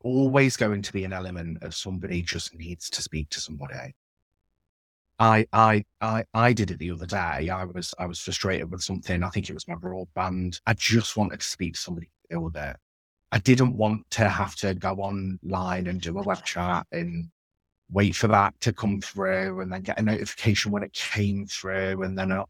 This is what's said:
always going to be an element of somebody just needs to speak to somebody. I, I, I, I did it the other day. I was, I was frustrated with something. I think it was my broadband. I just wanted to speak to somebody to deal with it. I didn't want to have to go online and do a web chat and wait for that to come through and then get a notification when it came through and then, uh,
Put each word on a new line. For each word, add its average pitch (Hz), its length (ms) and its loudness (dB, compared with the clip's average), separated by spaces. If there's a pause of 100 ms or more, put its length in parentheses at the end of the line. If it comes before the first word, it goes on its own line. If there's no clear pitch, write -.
always 131 540 4
going 104 260 0
to - 100 -10
be 95 120 -2
an 95 100 -6
element 90 480 -6
of 82 120 -10
somebody 90 480 -4
just - 320 -6
needs 85 360 -10
to - 120 -4
speak 78 280 -6
to - 100 -6
somebody. 80 540 -10 (1200)
I, 110 340 8
I, 110 320 8 (160)
I, 110 240 0 (100)
I 120 180 6
did 104 180 2
it 87 80 -8
the 87 120 -4
other 85 160 -8
day. 85 420 -2
I 92 160 -4
was, 90 340 -8
I 90 80 -4
was 85 140 -8
frustrated 90 500 -2
with 92 120 -8
something. 92 400 -2
I 90 80 -2
think 98 180 -4
it 85 60 -10
was - 120 -12
my 85 80 -8
broadband. 92 920 -4
I 110 80 2
just - 420 2
wanted 104 240 0
to - 60 -4
speak 85 280 -4
to - 60 -8
somebody 85 260 -8
to - 280 -16
deal 85 100 -4
with 80 120 -6
it. 71 200 -8 (580)
I 113 40 0
didn't 127 400 6
want 107 320 0
to 107 180 4
have 98 280 -2
to 98 180 0
go 95 220 -2
online 95 880 -4
and 175 160 -4
do 170 160 -4
a 202 40 -4
web 196 220 -2
chat 175 480 -2
and 170 360 -6 (640)
wait 95 240 4
for 113 140 2
that 104 320 4
to 117 140 0
come 101 260 0
through 95 600 -2
and 185 120 -6
then 95 80 -6
get - 180 -4
a 107 40 0
notification 107 680 2
when 101 120 0
it - 100 -8
came 101 540 -2
through 95 560 -2
and 95 160 -2
then, 95 120 0
uh, 95 200 0